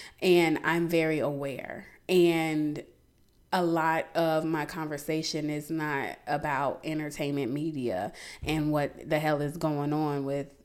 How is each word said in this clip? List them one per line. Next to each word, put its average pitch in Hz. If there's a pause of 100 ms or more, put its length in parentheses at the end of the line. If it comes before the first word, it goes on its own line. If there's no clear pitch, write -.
(200)
and 170
I'm 170
very 160
aware. 139 (220)
And 160 (720)
a 185
lot 160
of 160
my 160
conversation 151
is 147
not 151 (100)
about 143
entertainment 147
media 131 (300)
and 151
what 147
the 151
hell 151
is 147
going 147
on 147
with 139 (180)